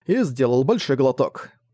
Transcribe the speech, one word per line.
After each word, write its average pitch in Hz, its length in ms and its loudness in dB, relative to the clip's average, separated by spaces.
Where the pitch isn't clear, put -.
и 240 160 2
сделал 127 400 0
большой 170 320 -2
глоток. 127 540 -2